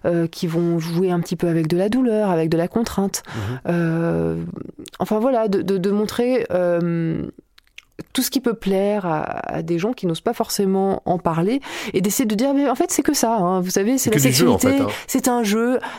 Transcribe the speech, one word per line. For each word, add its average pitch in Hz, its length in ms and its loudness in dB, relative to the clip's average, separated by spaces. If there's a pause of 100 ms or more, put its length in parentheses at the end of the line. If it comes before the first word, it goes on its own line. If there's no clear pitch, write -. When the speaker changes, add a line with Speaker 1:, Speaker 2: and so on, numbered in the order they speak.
Speaker 1:
euh, 170 220 2
qui 165 200 -6
vont 170 320 0
jouer 170 320 0
un 175 100 0
petit 165 160 -4
peu 170 120 0
avec 165 180 0
de 170 100 2
la 190 120 2
douleur, 214 420 2
avec 160 180 2
de 165 80 2
la 170 120 2
contrainte. 196 580 -2
Speaker 2:
Mhm. 113 420 -6
Speaker 1:
Euh, 165 760 0 (560)
enfin 214 180 0
voilà, 226 300 2
de, 196 140 0
de, 190 160 0
de 185 120 0
montrer, 220 600 0
euh, 170 720 0 (920)
tout 262 100 -2
ce - 80 -4
qui 269 100 0
peut 240 140 0
plaire 196 520 0
à, 156 160 -2 (340)
à 170 60 -4
des 165 180 -2
gens 214 120 -2
qui 196 140 -6
n'osent 165 140 -2
pas 240 120 -2
forcément 196 720 0
en 180 140 0
parler, 175 420 0 (340)
et 196 60 2
d'essayer 208 260 0
de 214 100 0
dire, « 269 180 2
Mais 285 140 2
en 349 80 0
fait, 359 160 0
c'est 294 100 0
que 311 100 2
ça, 233 240 2
hein, 185 240 2
vous 180 100 -2
savez, 220 280 2
c'est - 60 -2
Speaker 2:
C'est 226 60 2
Speaker 1:
la 214 60 4
Speaker 2:
que 262 120 4
du - 40 2
jeu, 247 160 4
en 247 100 6
Speaker 1:
sexualité, 269 260 2
Speaker 2:
fait, 101 40 -2
hein. - 80 -4 (120)
Speaker 1:
c'est 262 200 0
un 240 140 2
jeu, 226 380 2 (180)